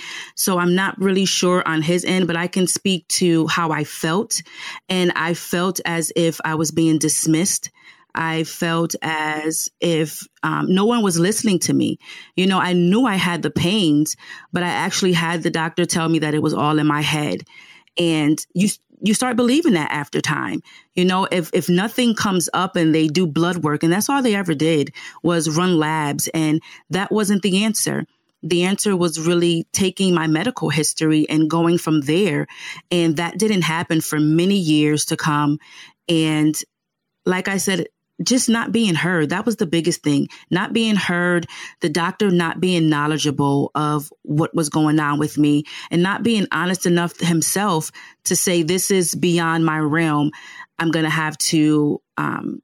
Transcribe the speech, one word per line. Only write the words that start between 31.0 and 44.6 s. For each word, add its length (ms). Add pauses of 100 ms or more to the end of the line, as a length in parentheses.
and 180
going 300
from 240
there. 440 (440)
And 260
that 220
didn't 240
happen 400
for 180
many 360
years 500
to 100
come. 420 (480)
And 480 (720)
like 240
I 80
said, 300 (360)
just 280
not 200
being 240
heard. 360
That 160
was 100
the 100
biggest 360
thing. 260 (220)
Not 240
being 200
heard, 520 (340)
the 80
doctor 420
not 300
being 300
knowledgeable 840
of 460
what 340
was 140